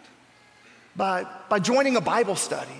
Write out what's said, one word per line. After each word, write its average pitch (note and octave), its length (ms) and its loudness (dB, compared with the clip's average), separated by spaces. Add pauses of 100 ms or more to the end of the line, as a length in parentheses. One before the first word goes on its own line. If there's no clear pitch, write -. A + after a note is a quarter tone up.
(960)
by, F#3+ 320 -2 (200)
by G#3 120 2
joining C4 360 4
a A3 60 2
Bible G3+ 340 0
study, - 440 -6